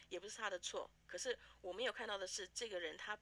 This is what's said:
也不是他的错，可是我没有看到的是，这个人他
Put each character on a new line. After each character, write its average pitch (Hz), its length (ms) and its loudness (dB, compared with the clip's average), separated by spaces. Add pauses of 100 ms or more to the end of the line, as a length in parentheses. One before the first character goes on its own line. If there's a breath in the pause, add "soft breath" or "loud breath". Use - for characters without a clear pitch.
也 175 100 0
不 196 100 -4
是 214 80 -6
他 220 140 2
的 185 80 2
错， - 320 0 (160)
可 - 100 -6
是 - 220 4 (220 loud breath)
我 185 120 -2
没 214 120 0
有 277 80 6
看 226 140 -2
到 208 120 2
的 190 80 0
是， 185 220 -2
这 233 200 -2
个 190 100 0
人 160 180 0
他 214 260 -2